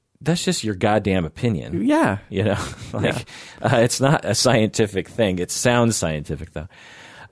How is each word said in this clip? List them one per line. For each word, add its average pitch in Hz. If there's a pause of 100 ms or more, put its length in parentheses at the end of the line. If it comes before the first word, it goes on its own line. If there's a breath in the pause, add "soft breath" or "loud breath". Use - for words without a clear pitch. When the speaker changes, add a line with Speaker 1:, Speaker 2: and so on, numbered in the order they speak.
(200)
Speaker 1:
that's 160
just -
your 107
goddamn 101
opinion. 85
Speaker 2:
Yeah. 277 (120)
Speaker 1:
You 98
know? 101 (180)
<laughs> -
Like, - (340 loud breath)
Speaker 2:
Yeah. 117
Speaker 1:
uh, -
it's 120
not 139
a 104
scientific 110
thing. 95
It 87
sounds 120
scientific, 78
though. 76 (640 loud breath)